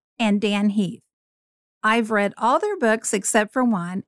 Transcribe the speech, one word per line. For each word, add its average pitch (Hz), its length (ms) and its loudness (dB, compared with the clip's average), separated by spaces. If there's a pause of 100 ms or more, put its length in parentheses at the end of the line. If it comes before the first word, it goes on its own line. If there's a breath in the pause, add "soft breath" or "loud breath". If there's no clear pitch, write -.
(200)
and 208 220 2
Dan 208 300 0
Heath. 196 300 -2 (840)
I've 220 260 2
read 202 280 0
all 254 220 2
their 415 160 -4
books 226 380 0
except 208 400 -4
for 254 100 0
one, 190 440 -2